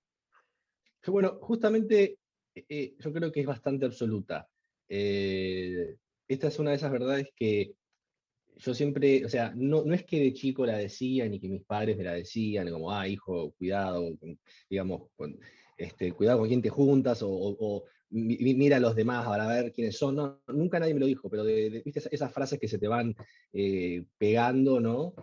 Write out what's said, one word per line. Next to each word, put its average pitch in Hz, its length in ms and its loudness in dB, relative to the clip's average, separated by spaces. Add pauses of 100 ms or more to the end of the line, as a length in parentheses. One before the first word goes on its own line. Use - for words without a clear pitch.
(1040)
Que - 80 -6
bueno, 190 320 2
justamente, 220 760 2 (360)
eh, 147 440 -8
yo 151 140 -6
creo 165 180 -2
que 151 100 -4
es 135 60 0
bastante 135 380 -2
absoluta. 110 640 -4 (400)
Eh, 95 1120 -2 (300)
esta 135 180 -2
es 147 120 -4
una 151 120 0
de 143 60 2
esas 139 160 -2
verdades 135 440 -2
que 104 380 0 (840)
yo 123 180 -4
siempre, 139 500 4
o 113 40 -4
sea, 117 280 0
no, 143 280 2
no 156 100 2
es 180 100 0
que 156 160 0
de 135 120 4
chico 131 340 -2
la 110 100 0
decía, 120 520 -2
ni 101 120 -6
que 95 80 -8
mis 95 160 -6
padres 107 320 -2
me 95 80 -6
la 87 100 -4
decían, 101 560 -4
como, 82 220 -6
"Ah, 98 160 -4
hijo, 90 500 -4
cuidado, 90 600 -2
con, 80 200 -16 (320)
digamos, 95 460 -4
con, 73 220 -10 (380)
este, 90 360 -6
cuidado 113 280 4
con 110 80 2
quién 123 140 2
te 143 80 0
juntas", 135 520 4
o, 98 80 -2
o, 98 280 -2
o 104 260 -4 (260)
"Mi-, 113 280 -2
mi-, 127 160 4
mira 143 220 6
a 127 40 4
los 117 140 4
demás 120 320 0
para 107 220 0
ver 120 240 0
quiénes 113 260 -4
son". 139 180 0
No, 139 320 -4
nunca 170 300 0
nadie 160 160 2
me 139 60 0
lo 131 60 2
dijo, 131 220 -2
pero 107 160 -4
de, 110 260 2
de, 113 120 -8
viste 143 180 -8
esa, - 100 -10
esas 139 220 -4
frases 135 260 -4
que 110 100 -4
se 107 100 0
te 104 100 4
van, 117 260 0 (380)
eh, 90 520 0 (140)
pegando, 123 600 4
¿no? 123 420 0